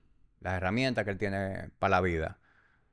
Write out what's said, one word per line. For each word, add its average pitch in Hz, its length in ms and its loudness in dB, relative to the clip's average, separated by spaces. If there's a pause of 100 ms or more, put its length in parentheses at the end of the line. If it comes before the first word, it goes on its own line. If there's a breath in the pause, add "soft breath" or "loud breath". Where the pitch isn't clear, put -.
(420 soft breath)
las 92 140 -2
herramientas 113 500 0
que 104 60 -2
él 95 60 -6
tiene 98 520 -4 (100)
para 98 120 2
la 92 100 6
vida, 82 360 0 (560)